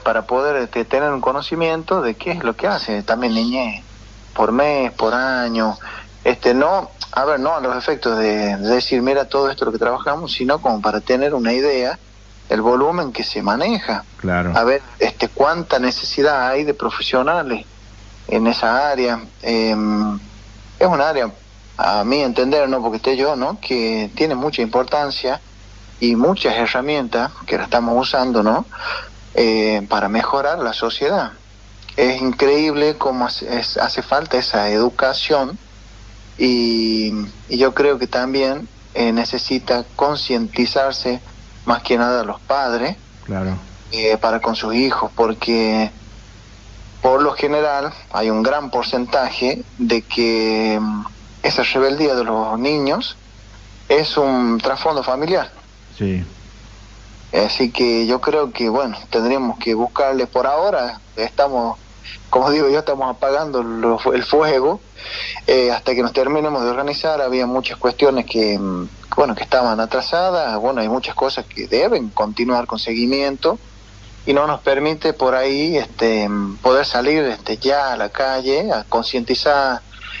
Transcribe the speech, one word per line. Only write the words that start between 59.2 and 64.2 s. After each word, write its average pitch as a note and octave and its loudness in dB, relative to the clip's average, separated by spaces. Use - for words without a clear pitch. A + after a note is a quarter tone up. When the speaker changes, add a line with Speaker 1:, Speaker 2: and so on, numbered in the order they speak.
Speaker 1:
que A#2 0
buscarle. C3 0
Por B2 0
ahora C#3+ 0
estamos, B2 0
como C3 4
digo D3 4
yo, C#3+ 4
estamos C#3 -2
apagando C#3 -2
lo-, A2+ 0
el B2 0